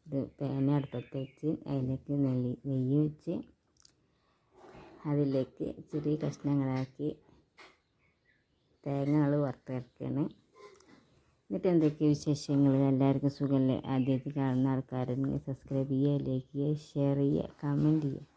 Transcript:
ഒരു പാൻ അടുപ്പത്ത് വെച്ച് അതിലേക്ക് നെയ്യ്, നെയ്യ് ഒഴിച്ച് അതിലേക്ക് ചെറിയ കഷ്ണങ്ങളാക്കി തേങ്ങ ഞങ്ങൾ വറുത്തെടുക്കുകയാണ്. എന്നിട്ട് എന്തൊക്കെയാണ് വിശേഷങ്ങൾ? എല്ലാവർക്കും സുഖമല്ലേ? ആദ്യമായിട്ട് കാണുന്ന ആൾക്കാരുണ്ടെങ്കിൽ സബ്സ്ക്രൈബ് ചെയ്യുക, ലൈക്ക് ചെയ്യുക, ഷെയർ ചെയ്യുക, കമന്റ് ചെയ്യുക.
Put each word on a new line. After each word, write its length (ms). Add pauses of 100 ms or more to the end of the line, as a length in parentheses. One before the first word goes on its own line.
ഒരു 160 (160)
പാൻ 400
അടുപ്പത്ത് 400
വെച്ച് 320 (220)
അതിലേക്ക് 420 (100)
നെയ്യ്, 300 (160)
നെയ്യ് 320
ഒഴിച്ച് 340 (1800)
അതിലേക്ക് 560 (240)
ചെറിയ 320
കഷ്ണങ്ങളാക്കി 880 (1800)
തേങ്ങ 320
ഞങ്ങൾ 180 (100)
വറുത്തെടുക്കുകയാണ്. 760 (1300)
എന്നിട്ട് 240
എന്തൊക്കെയാണ് 420
വിശേഷങ്ങൾ? 580 (200)
എല്ലാവർക്കും 440
സുഖമല്ലേ? 400 (160)
ആദ്യമായിട്ട് 460
കാണുന്ന 340
ആൾക്കാരുണ്ടെങ്കിൽ 760
സബ്സ്ക്രൈബ് 440
ചെയ്യുക, 360
ലൈക്ക് 260
ചെയ്യുക, 320
ഷെയർ 380
ചെയ്യുക, 280 (100)
കമന്റ് 440
ചെയ്യുക. 180 (100)